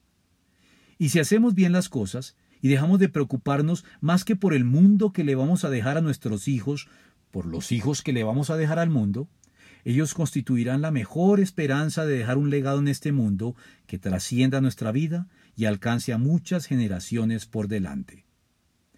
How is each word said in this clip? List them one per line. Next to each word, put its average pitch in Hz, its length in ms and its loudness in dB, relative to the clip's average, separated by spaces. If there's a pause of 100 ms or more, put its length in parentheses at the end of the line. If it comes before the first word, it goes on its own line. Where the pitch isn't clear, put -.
(960)
Y 151 120 0
si 170 100 2
hacemos 214 360 4
bien 180 160 4
las 180 160 0
cosas, 117 480 -6 (260)
y 131 60 2
dejamos 151 320 4
de 190 100 4
preocuparnos 147 760 -2 (160)
más 175 240 2
que 220 100 0
por 185 180 2
el 127 120 2
mundo 196 480 6
que 175 100 -2
le 143 120 0
vamos 143 280 0
a 160 60 -2
dejar 131 280 -2
a 165 40 0
nuestros 127 460 -2
hijos, 139 420 -4 (420)
por - 140 -8
los 82 260 -8
hijos 123 300 -2
que 147 100 -6
le 120 120 -2
vamos 123 260 -2
a 160 80 -2
dejar 160 220 0
al 170 100 0
mundo, 117 400 -2 (560)
ellos 135 280 0
constituirán 131 680 -2
la 156 100 -4
mejor 165 480 2
esperanza 156 640 -2
de 143 120 0
dejar 120 200 -2
un 143 120 0
legado 139 300 0
en 143 100 0
este 139 220 -2
mundo 113 440 0 (320)
que 95 100 -8
trascienda 120 600 0
nuestra 123 320 -2
vida 165 360 -2 (280)
y 110 100 -2
alcance 117 460 -2
a 113 60 -2
muchas 160 480 0
generaciones 113 800 -2
por 107 220 -6
delante. 95 580 -6 (720)